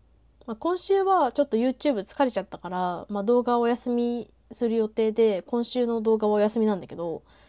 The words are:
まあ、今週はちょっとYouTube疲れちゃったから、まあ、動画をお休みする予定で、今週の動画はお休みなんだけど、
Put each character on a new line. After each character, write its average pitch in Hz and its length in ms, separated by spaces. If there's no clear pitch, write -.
ま 233 80
あ、 - 20
今 349 220
週 392 240
は 370 320
ち 285 80
ょ - 20
っ 277 60
と 220 80
YouTube 254 400
疲 208 260
れ 254 80
ち - 60
ゃ 185 40
っ - 40
た - 140
か 175 100
ら、 180 400
ま 208 100
あ、 202 40
動 240 200
画 240 140
を 240 40
お 233 60
休 240 220
み 240 420
す 240 180
る 226 60
予 220 120
定 220 240
で、 214 300
今 233 240
週 247 220
の 233 120
動 220 180
画 214 100
は 208 80
お 208 40
休 214 200
み 214 80
な 208 80
ん 175 40
だ 156 80
け - 80
ど、 165 280